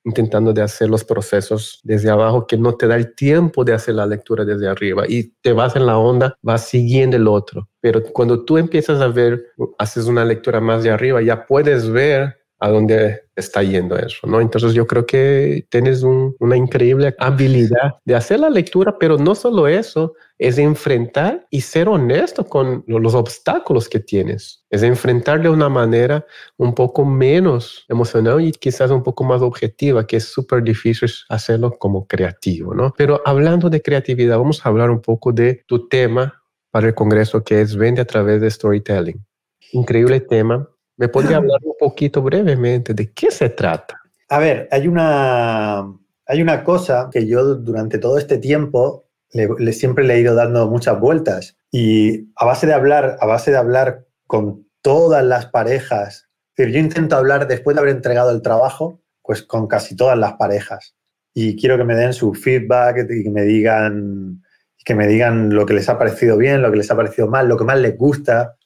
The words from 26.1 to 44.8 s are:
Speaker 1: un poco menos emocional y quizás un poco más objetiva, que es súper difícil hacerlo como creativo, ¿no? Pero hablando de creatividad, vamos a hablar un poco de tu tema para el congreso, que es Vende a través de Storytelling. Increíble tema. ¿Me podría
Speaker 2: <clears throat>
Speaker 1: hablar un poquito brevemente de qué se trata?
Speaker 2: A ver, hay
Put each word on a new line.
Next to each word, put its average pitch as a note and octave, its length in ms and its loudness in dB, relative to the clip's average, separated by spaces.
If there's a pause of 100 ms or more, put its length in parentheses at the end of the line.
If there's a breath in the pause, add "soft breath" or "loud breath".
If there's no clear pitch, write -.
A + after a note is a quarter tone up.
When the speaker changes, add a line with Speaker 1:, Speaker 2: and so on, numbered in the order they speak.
Speaker 1:
un A#2+ 180 -2
poco B2+ 300 0
menos C3+ 880 0
emocional A#2 500 2
y E3 140 0
quizás C3 380 -2
un C3 120 0
poco B2+ 220 -4
más B2+ 160 2
objetiva, A#2+ 640 -2
que A2+ 100 -2
es A2 80 -2
súper C3 380 -2
difícil A2+ 460 -2 (180)
hacerlo A2+ 500 -2
como G2 300 -4
creativo, F#2+ 640 -4
¿no? C3 240 -2
Pero C#3+ 280 2
hablando E3 440 2
de D#3 120 0
creatividad, B2+ 560 0
vamos C#3+ 280 -2
a B2+ 40 0
hablar A#2 200 2
un A2+ 120 0
poco A2+ 320 -2
de A#2+ 340 0
tu A#2+ 220 -2
tema B2+ 520 0 (300)
para A2 160 2
el A2 60 2
congreso, G#2+ 500 2
que G#2+ 160 2
es G#2+ 160 0
Vende A#2+ 260 0
a A#2+ 40 0
través G#2+ 340 0
de A2 100 0
Storytelling. G2+ 720 -2 (520)
Increíble B2 480 2
tema. A#2 480 0 (260)
¿Me B2 120 -2
podría C#3+ 300 2
Speaker 2:
<clears throat> - 0 -
Speaker 1:
hablar C#3 260 2
un D3+ 160 -6
poquito C#3+ 420 0
brevemente C3 720 0
de G#2+ 200 -4
qué - 180 0
se B2 180 0
trata? - 500 -6 (300)
Speaker 2:
A C#3+ 100 0
ver, D3 320 0
hay C#3 160 0